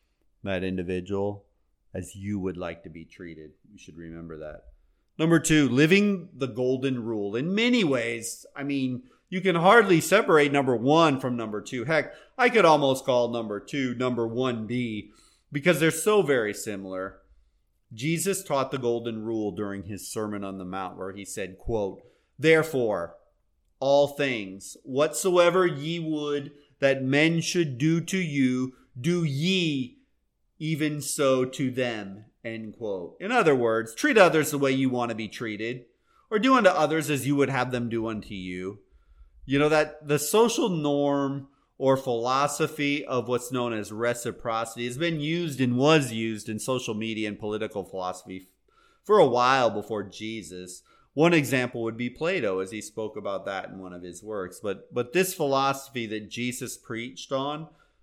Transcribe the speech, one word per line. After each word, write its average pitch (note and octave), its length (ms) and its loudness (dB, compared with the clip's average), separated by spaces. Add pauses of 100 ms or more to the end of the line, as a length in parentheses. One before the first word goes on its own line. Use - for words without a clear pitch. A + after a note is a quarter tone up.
(420)
that F#2+ 220 -4
individual, F#2+ 800 -4 (500)
as F#2+ 220 -10
you G2+ 240 -6
would F#2 160 -4
like E2+ 260 -10
to F2+ 80 -18
be E2 140 -18
treated." D#2 480 -18 (180)
You G2+ 80 -20
should D#2+ 180 -20
remember E2 420 -14
that. D2+ 260 -16 (520)
Number E3 220 4
two, D3+ 300 4
living F3 640 4
the B2+ 140 -4
golden B2+ 560 -2
rule. G#2+ 320 -4
In D#3+ 180 -2
many A#3 300 2
ways, A#2 600 -4 (120)
I C#3+ 80 -8
mean, C3 400 -4 (240)
you F#3 120 -4
can F3+ 140 2
hardly F#3+ 460 8
separate D#3+ 500 4
number C3+ 240 2
one C#3 460 4
from B2 160 -2
number G#2+ 240 -6
two. A#2+ 240 -8
Heck, D#3 300 0 (220)
I B3 120 4
could A3 160 6
almost C#3+ 400 6
call B2 260 4
number A2 300 -6
two C3 340 -4
number A#2 320 -2
one A#2 400 -2
B A2+ 460 -6 (400)
because C#3+ 280 2
they're D#3+ 100 4
so G#3 320 2
very B2 300 0
similar. F#2+ 680 -8 (720)
Jesus E3 480 -2
taught C3+ 280 -2
the C3+ 80 -4
golden A#2 440 -2
rule A2 300 -4
during G2 320 -8
his G2 260 -12
Sermon G#2 320 -6
on G2 140 -8
the F#2+ 80 -10
Mount F#2 320 -8
where F#2 160 -10
he G2 140 -14
said, F#2 320 -10
quote, G#2 440 -4 (360)
"Therefore, B2+ 800 2 (640)
all C#3 280 4
things, A2+ 720 -6
whatsoever F3 840 4
ye D#3 320 -4
would D3 540 -4 (260)
that C3+ 260 2
men D#3 380 2
should D#3+ 340 -2
do D#3+ 240 2
to E3+ 180 -4
you, C3 540 0 (260)
do E3+ 260 0
ye D3+ 760 0 (600)
even D3+ 440 -2
so C3 420 2
to C3 260 -4
them," G#2+ 540 -6 (200)
end A2 320 -10
quote. F#2+ 440 -8
In G3 100 -6
other G3+ 240 4
words, A2+ 400 0
treat C#4+ 240 2
others D#3 320 6
the C#3+ 80 -2
way C3+ 140 2
you C3+ 160 0
want A#2+ 220 -2
to A2+ 40 -4
be A2 140 -8
treated, A2+ 560 -8 (460)
or A3 80 2
do C4 160 4
unto G#3+ 160 8
others D3+ 400 2
as B2+ 160 -2
you C#3+ 100 2
would C#3 140 2
have B2+ 220 -2
them A#2+ 160 -2
do A2 200 -4
unto G#2+ 260 -8
you. F#2 440 -8 (640)
You C3+ 140 0
know, D3+ 100 4
that D3+ 380 0
the D3 140 0
social A3+ 480 2
norm C#3+ 800 0 (300)
or C3+ 180 4
philosophy C#3+ 1080 0
of B2+ 220 -2
what's A#2+ 240 -2
known B2 220 -2
as G#2 180 -6
reciprocity A#2 960 -4
has B2 100 -8
been E3 220 -2
used D3+ 420 -2
and B2 160 2
was C#3 360 4
used A2+ 360 -4
in G#2+ 120 -6
social B2+ 340 -4
media G#2+ 320 -4
and G#2 140 -8
political G#2 420 -6
philosophy F#2 540 -8
f-, F#2 100 -16 (560)
for G#3 160 4
a E3 80 10
while B2 420 4
before G#2 360 -6
Jesus. F#2+ 800 -12 (320)
One E3+ 200 4
example B2 480 0
would A2+ 140 -4
be A#2+ 120 -4
Plato, B2 520 -2
as F#2+ 100 -6
he G#2+ 100 -10
spoke G#2+ 360 -10
about G2 300 -8
that F#2+ 220 -8
in F#2+ 120 -16
one F#2 120 -14
of F2 100 -16
his F2 200 -14
works. G#2 400 -10
But, G2 320 -8
but A#2+ 180 -4
this F#3 220 0
philosophy C3+ 720 -2
that G#2+ 240 -8
Jesus A#2+ 460 -8
preached A#2+ 560 -12
on D3 340 -4 (360)